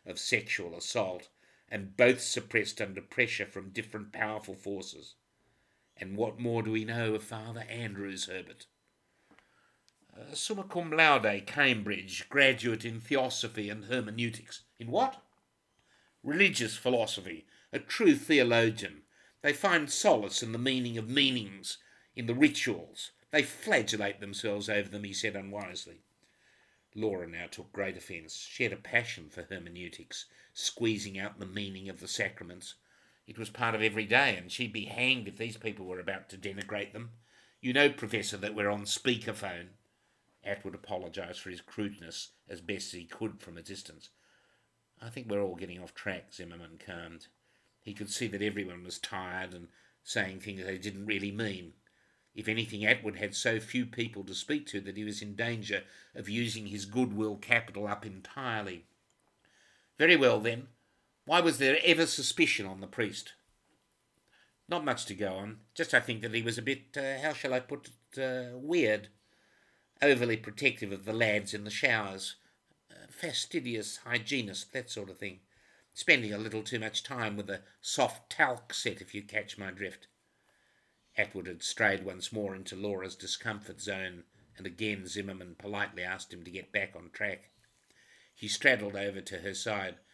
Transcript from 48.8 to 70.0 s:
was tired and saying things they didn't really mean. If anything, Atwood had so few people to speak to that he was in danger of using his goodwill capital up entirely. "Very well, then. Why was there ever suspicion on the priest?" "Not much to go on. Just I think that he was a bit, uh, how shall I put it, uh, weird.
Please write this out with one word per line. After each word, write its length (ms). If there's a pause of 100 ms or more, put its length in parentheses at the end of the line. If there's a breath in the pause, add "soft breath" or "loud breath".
was 160
tired 560
and 140 (340 soft breath)
saying 380
things 240
they 140
didn't 280
really 240
mean. 440 (600 soft breath)
If 120
anything, 380
Atwood 320
had 180
so 240
few 280
people 380
to 100
speak 340
to 140
that 140
he 80
was 180
in 120
danger 500 (300 loud breath)
of 140
using 380
his 200
goodwill 500
capital 500
up 180
entirely. 800 (1080 soft breath)
"Very 200
well, 220
then. 300 (560)
Why 160
was 180
there 240
ever 240
suspicion 600
on 140
the 60
priest?" 480 (1300 soft breath)
"Not 160
much 220
to 80
go 200
on. 300 (100)
Just 200
I 60
think 220
that 120
he 80
was 160
a 40
bit, 340
uh, 240
how 120
shall 220
I 60
put 280
it, 300
uh, 400
weird. 500 (920 soft breath)